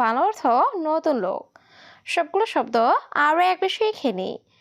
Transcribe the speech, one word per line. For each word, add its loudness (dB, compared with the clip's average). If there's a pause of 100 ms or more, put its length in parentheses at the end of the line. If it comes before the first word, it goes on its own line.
বাংলা 0
অর্থ -6 (460)
নতুন 0
লোক। -6 (680)
সবগুলো 0
শব্দ -2 (500)
আরও 2 (100)
এক -2
বেশি -2
শিখে -2 (100)
নিই। -6 (260)